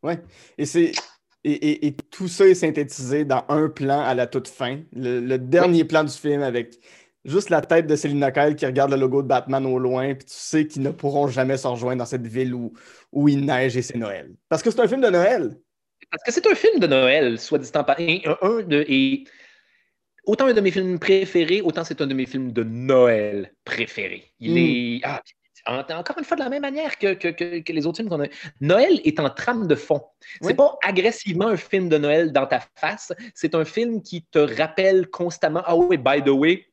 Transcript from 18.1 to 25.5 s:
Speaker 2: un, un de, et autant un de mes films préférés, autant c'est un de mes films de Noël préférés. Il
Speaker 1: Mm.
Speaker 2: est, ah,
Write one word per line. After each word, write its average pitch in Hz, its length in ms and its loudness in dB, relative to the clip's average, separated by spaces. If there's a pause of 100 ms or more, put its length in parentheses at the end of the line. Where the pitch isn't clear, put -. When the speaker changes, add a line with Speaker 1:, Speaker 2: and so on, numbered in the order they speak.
Speaker 2:
un, 147 140 0
un 220 220 0
de, 151 240 0
et 135 360 0 (1040)
autant 220 220 2
un 254 60 4
de 220 80 2
mes 190 100 2
films 185 260 -2
préférés, 185 640 2
autant 170 220 -4
c'est 160 180 -8
un 139 60 -4
de 135 80 -4
mes 131 100 -4
films 127 280 -6
de 117 100 -2
Noël 113 880 2 (120)
préférés. 95 720 -8
Il 117 140 -4
Speaker 1:
Mm. 170 40 2
Speaker 2:
est, 123 460 0
ah, 135 180 -8 (460)